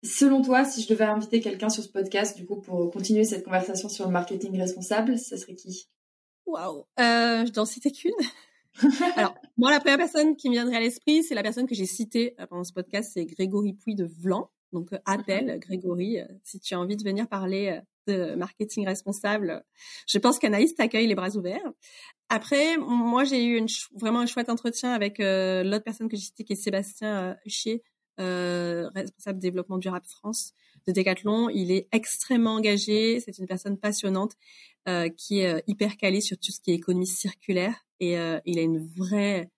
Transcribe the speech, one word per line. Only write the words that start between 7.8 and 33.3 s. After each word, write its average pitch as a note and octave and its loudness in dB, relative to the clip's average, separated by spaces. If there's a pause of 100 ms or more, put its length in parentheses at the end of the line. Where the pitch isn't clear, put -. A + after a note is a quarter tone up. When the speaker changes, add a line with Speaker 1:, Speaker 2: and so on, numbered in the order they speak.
Speaker 2:
qu'une. E4 -2 (640)
Speaker 1:
<laughs> F4 4
Speaker 2:
Alors, G3+ 2 (220)
moi, B3 6
la D4 8
première C#4 4
personne D#4 4
qui C#4 -4
me B3 4
viendrait A#3+ 2
à A3+ 2
l'esprit, B3 4
c'est D#4+ -2
la G#3 0
personne A3 -2
que B3+ -2
j'ai G3 -2
citée, A#3 -2
euh, F3+ -12
pendant F3+ -6
ce F3 -12
podcast, G3 -6
c'est E3+ -2
Grégory F#3+ -2
Puy A3 -6
de G3 -2
Vlan. F3 -2 (220)
Donc, F3 -6
euh, F3+ -8
appelle G3+ 0
Speaker 1:
Mhm. - -6
Speaker 2:
Grégory, F#3 -4
euh, - -10 (180)
si - -16
tu - -8
as F3 -2
envie F#3+ -2
de G#3 -8
venir G#3 -2
parler, G3 -2
euh, E3 -4 (280)
de F3+ 0
marketing G3 -6
responsable. G3+ -2 (440)
Je G3+ 2
pense B3 4
qu'Anaïs A3+ 4
t'accueille A3+ 2
les G#3+ 4
bras F#3 -2
ouverts. F#3+ -4 (680)
Après, C#4+ 2
moi, A#3+ 2
j'ai C4+ 2
eu A#3 2
une A3+ 0
ch-, - -6
vraiment A3+ 0
un A#3+ 0
chouette B3 -4
entretien A#3 -2
avec, G#3 -2
euh, F#3+ 2
l'autre G3+ 0
personne A3+ -6
que A3+ -4
j'ai G3 -6
citée, - -14
qui G#3 -4
est - -6
Sébastien, G3 -4
euh, F#3 -4 (100)
Huchier, A3 -4 (360)
euh, F3 -2
responsable F#3+ -8
développement F#3 -4
durable F3+ -6
France - -8 (340)
de F#3 0
Decathlon. G3+ 2
Il F#3 0
est F#3 0
extrêmement A3+ 2
engagé. G#3+ 2
C'est G#3 -12